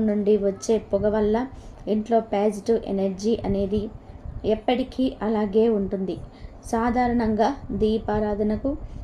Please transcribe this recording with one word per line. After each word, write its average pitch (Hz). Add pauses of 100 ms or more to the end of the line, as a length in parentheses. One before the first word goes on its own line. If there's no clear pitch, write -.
నుండి 208
వచ్చే 196
పొగ 208
వల్ల 214 (420)
ఇంట్లో 214
పాజిటివ్ 214
ఎనర్జీ 196 (120)
అనేది 196 (600)
ఎప్పటికీ 247 (160)
అలాగే 214
ఉంటుంది. 190 (500)
సాధారణంగా 233 (240)
దీపారాధనకు 214 (320)